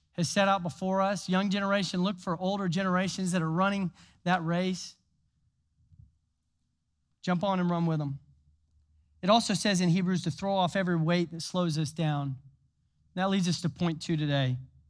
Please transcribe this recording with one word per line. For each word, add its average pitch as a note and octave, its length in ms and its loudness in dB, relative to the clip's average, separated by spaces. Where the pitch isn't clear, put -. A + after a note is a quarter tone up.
has E3+ 160 0
set G3 180 4
out G3 140 2
before F#3+ 400 -2
us. G3 260 0
Young F#3+ 220 2
generation, G3 540 0
look G3 160 -2
for F3 200 -4
older G3 280 -2
generations F#3 640 0
that F3+ 100 2
are D#3+ 100 -2
running F#3+ 400 0
that F3 220 0
race. F3 500 -2
Jump F3+ 200 0
on F#3+ 160 2
and F3 100 2
run E3+ 160 0
with D#3+ 140 0
them. C#3 200 -6
It F#3 80 0
also A3 240 4
says F#3 280 2
in F3+ 80 4
Hebrews F3+ 340 2
to E3 80 -2
throw G3 240 -2
off F3+ 200 2
every F3+ 200 0
weight E3+ 360 0
that E3 100 -10
slows F3 360 -2
us D#3 140 -2
down. C#3+ 440 -2
That F#3 140 0
leads F#3+ 200 2
us - 120 -2
to E3+ 80 -2
point E3 320 -2
two E3+ 140 -2
today. C#3 420 0